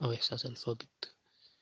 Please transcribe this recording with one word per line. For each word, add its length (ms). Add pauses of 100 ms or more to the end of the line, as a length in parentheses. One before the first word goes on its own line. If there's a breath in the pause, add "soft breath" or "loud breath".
أو 100
إحساس 320
الفقد، 420 (760 loud breath)